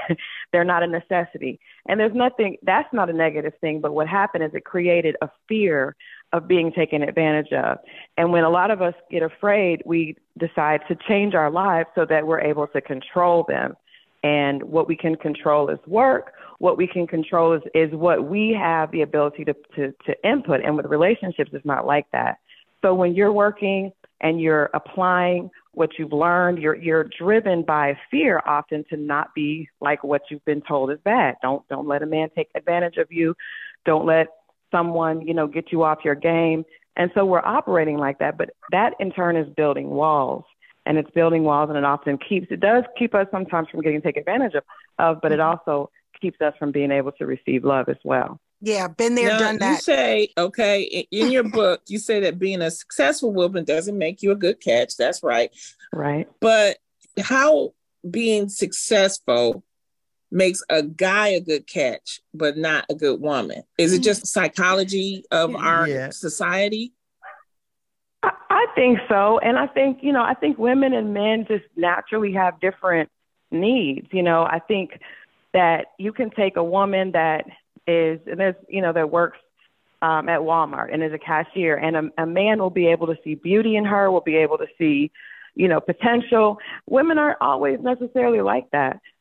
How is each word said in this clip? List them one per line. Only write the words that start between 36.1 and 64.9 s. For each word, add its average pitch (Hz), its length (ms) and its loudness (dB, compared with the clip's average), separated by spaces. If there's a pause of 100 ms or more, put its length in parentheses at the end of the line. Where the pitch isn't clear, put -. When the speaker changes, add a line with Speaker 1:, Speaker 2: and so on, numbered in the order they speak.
Speaker 1:
game. 160 500 0 (300)
And 175 180 0
so 202 100 2
we're 185 220 2
operating 170 520 0
like 143 200 -2
that, 147 220 -2
but 165 100 -4 (220)
that 202 280 2
in 185 120 -4
turn 170 260 0
is 151 180 -2
building 143 360 0
walls. 143 520 0 (440)
And 151 100 0
it's 151 140 -4
building 165 320 2
walls, 151 240 2
and 151 100 -6
it 143 60 0
often 143 340 -2
keeps, 185 320 -4
it 101 120 -8
does 240 240 4 (120)
keep 226 160 -2
us 202 160 2
sometimes 185 400 -4
from - 120 -8
getting 151 200 -2
taken 151 200 -4
advantage 220 320 -2
of, 147 100 -4 (340)
of, 160 240 2
but 156 120 0
it 151 60 2
Speaker 2:
Mm-hmm. 160 100 2 (200)
Speaker 1:
also 143 220 -4 (300)
keeps 175 180 -6
us 151 180 0
from 147 140 -4
being 143 200 -2
able 139 200 -2
to 151 140 -10
receive 131 400 -4
love 135 240 0
as 139 160 -4
well. 131 340 -4 (220)
Speaker 2:
Yeah, 202 260 -2
been 233 280 -2
there, 220 120 2
Speaker 3:
Now, 214 120 2
Speaker 2:
done 220 160 0
Speaker 3:
you 208 40 -6
Speaker 2:
that. 202 220 0
Speaker 3:
say, 247 560 0
okay, 202 580 0
i-, - 160 -8
in 220 180 2
your 254 140 4
Speaker 2:
<laughs> 214 80 -6
Speaker 3:
book, 208 360 2
you 202 120 -6
say 208 220 0
that 180 180 0
being 190 220 0
a 165 100 0
successful 277 640 0
woman 180 320 0
doesn't 175 320 -2
make 175 260 -4
you 196 80 4
a 202 40 2
good 196 260 0
catch. 120 340 2
That's 127 260 -2
right. 117 300 0 (400)
Speaker 1:
Right. 147 380 -4 (100)
Speaker 3:
But 214 380 4 (420)
how 269 540 2 (360)
being 214 380 0
successful 190 1160 0 (680)
makes 185 380 0
a 156 140 2
guy 185 460 0
a 180 120 0
good 156 260 -4
catch, - 540 -4 (120)
but 151 240 -2
not 156 320 -2
a 147 60 -6
good 143 240 0
woman? 127 440 -4 (140)
Is 170 160 4
it 185 100 2
just 208 220 0
psychology 190 1080 -2